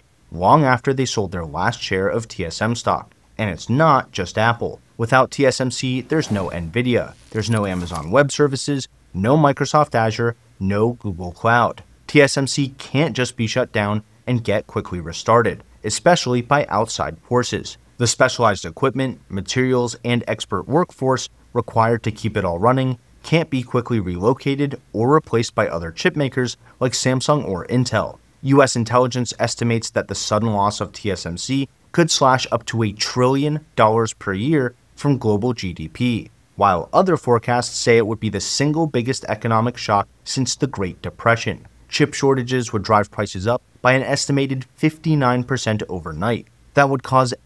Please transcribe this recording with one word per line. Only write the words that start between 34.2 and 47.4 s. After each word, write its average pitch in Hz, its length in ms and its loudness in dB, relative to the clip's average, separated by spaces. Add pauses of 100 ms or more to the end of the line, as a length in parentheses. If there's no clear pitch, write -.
year 123 420 0 (200)
from 143 240 0
global 110 340 0
G 95 200 -6
D 80 160 -10
P, 120 420 -2 (260)
while - 360 2
other 180 240 2
forecasts 123 600 0
say 117 200 4
it 117 100 4
would 107 140 -4
be 110 80 -2
the 98 120 -4
single 151 460 0
biggest 127 380 -4
economic 113 520 -2
shock 101 320 0 (160)
since - 320 -4
the 139 100 -2
Great 98 360 -6
Depression. 117 640 -2 (220)
Chip 147 260 0
shortages 127 580 0
would 101 120 -2
drive 104 260 2
prices 98 360 -6
up 120 160 0 (200)
by 127 100 4
an 131 100 2
estimated 135 600 -2 (120)
fifty-nine 147 680 2
percent 113 440 -2
overnight. 85 580 -4 (280)
That 139 140 6
would 135 140 -2
cause 131 320 0 (120)